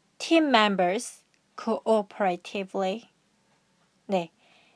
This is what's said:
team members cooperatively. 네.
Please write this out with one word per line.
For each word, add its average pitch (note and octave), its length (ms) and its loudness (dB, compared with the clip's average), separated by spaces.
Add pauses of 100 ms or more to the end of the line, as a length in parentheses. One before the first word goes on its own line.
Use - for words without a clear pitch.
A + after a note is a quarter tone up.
(180)
team E4 280 2
members G#3 760 2 (400)
cooperatively. G3 1500 -2 (1000)
네. F#3 240 -2 (460)